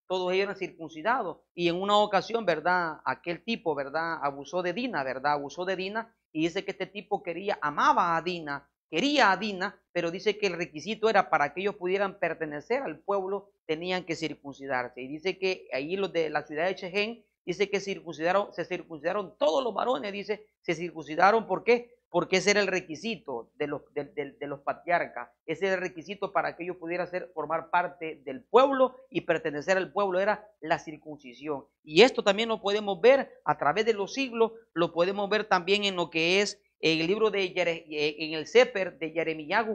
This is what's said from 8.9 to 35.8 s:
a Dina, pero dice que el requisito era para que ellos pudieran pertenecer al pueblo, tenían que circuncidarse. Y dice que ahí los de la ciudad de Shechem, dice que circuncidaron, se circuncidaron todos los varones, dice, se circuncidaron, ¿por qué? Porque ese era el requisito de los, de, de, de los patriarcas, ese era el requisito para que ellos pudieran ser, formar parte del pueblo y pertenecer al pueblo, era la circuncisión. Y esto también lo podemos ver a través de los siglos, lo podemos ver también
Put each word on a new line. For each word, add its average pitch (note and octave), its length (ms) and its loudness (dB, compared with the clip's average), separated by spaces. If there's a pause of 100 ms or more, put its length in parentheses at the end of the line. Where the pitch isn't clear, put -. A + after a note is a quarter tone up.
a F#3 60 2
Dina, F#3+ 420 -4 (120)
pero E3+ 180 0
dice G3 280 -2
que G3+ 100 0
el F3+ 60 0
requisito E3+ 560 -4
era F#3 200 4
para D3 240 2
que F#3 80 -6
ellos G3+ 140 -2
pudieran F#3+ 420 -2
pertenecer D#3+ 640 -4
al E3 180 -8
pueblo, G3 520 -4 (140)
tenían F3 380 -2
que E3 120 -4
circuncidarse. C3+ 840 -6
Y C3 60 -10
dice D#3+ 300 -6
que F#3 360 -4
ahí D3 220 -4
los F#3+ 160 -2
de D#3+ 180 0
la D3+ 140 -4
ciudad D#3 240 -2
de F#3+ 60 0
Shechem, G3+ 500 -4 (220)
dice F#3 240 -2
que G3+ 100 0
circuncidaron, E3+ 760 -2
se E3+ 120 -6
circuncidaron F3 720 -6
todos C#4+ 260 2
los A3+ 100 -2
varones, A#3 380 -2
dice, G3+ 360 -8 (140)
se F3 140 -2
circuncidaron, E3+ 720 2
¿por F#3 160 0
qué? A#3+ 340 2 (140)
Porque F3+ 260 2
ese G3+ 140 4
era G3+ 100 4
el G3 60 2
requisito D#3+ 880 -6
de D3 120 -4
los, D3 140 -6 (120)
de, C#3+ 120 -6
de, C#3 260 -8
de C#3+ 160 -10
los C#3+ 140 -10
patriarcas, C3+ 680 -2 (160)
ese D#3+ 220 -2
era F#3+ 80 2
el F3+ 60 -4
requisito F#3 500 -8
para D3+ 240 -2
que E3+ 80 -12
ellos F3+ 140 -8
pudieran F3 300 -4
ser, F3 280 -8
formar D#3 340 -4
parte F3 560 -2
del C3 180 -10
pueblo C4 520 4 (160)
y E3 100 0
pertenecer D#3+ 560 0
al E3+ 140 -2
pueblo, F#3+ 280 0
era G3+ 280 0 (140)
la D#3+ 180 0
circuncisión. C#3+ 840 -10 (180)
Y D#3 180 6
esto B3 220 6
también G#3 260 2
lo A3 120 -2
podemos G3+ 380 0
ver B3+ 320 6 (140)
a D3 140 2
través D#3+ 260 2
de A3+ 80 2
los G3+ 200 -4
siglos, A#3 400 0 (200)
lo E3 180 2
podemos G3 380 0
ver G#3+ 160 2
también G3+ 380 2